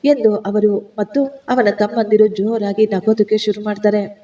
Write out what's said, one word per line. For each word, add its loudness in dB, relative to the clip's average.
ಎಂದು 0
ಅವರು -2
ಮತ್ತು -2
ಅವನ -2
ತಮ್ಮಂದಿರು 2
ಜೋರಾಗಿ 0
ನಗೋದಕ್ಕೆ 2
ಶುರು -2
ಮಾಡ್ತಾರೆ. -2